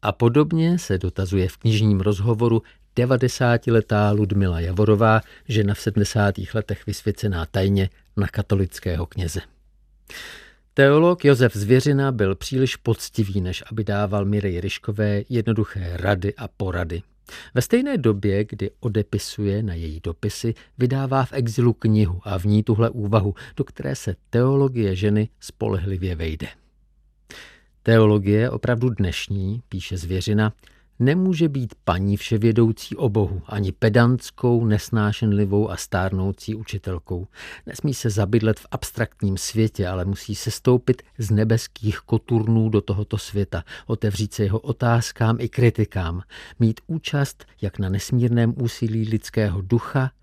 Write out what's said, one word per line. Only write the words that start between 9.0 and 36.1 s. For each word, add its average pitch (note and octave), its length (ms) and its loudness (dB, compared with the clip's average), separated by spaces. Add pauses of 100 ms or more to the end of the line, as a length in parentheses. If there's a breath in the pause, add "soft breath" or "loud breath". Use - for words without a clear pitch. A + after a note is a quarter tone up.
kněze. F2 340 -6 (1300 loud breath)
Teolog D#3 500 4
Josef B2+ 320 4
Zvěřina C3 560 2
byl G2+ 220 0
příliš C3 420 -2
poctivý, G#2 640 -2
než F2+ 320 -6
aby G#2+ 120 -4
dával G2+ 400 -2
Mireji G2 360 0
Ryškové G2+ 680 -2
jednoduché A2 680 -2
rady F#2+ 380 0
a G#2+ 140 -12
porady. F2 540 -6 (520 loud breath)
Ve B2 80 2
stejné B3+ 360 0
době, G#2 460 2
kdy G#2 260 -8 (100)
odepisuje G#2 840 -2
na G2+ 120 -4
její D#2+ 300 -8
dopisy, G#2+ 500 -4 (240 loud breath)
vydává C3+ 460 0
v - 80 -8
exilu A#2+ 400 2
knihu G#2+ 520 2
a G2 140 -4
v F2 60 -6
ní G#2 180 4
tuhle A#2 280 2
úvahu, G#2 440 0 (220 loud breath)
do - 80 -2
které - 320 -8
se - 200 -6 (140)
teologie B2 680 2
ženy G#2+ 320 2 (120)
spolehlivě F#2+ 720 -4
vejde. D#2+ 340 -6 (1300 loud breath)
„Teologie G#2+ 680 6
opravdu B2 400 0
dnešní,“ G2 760 -4
píše F#2+ 280 -8
Zvěřina, F#2 560 0 (460 soft breath)
„nemůže E3 500 2
být C3+ 260 -4 (100)
paní G2 320 0
vševědoucí A2+ 800 0
o C#3+ 120 0
Bohu, F#2+ 380 0
ani G2+ 260 -4
pedantskou, A#2+ 920 2
nesnášenlivou G#2 1040 0
a F2+ 60 -8
stárnoucí F#2+ 800 -4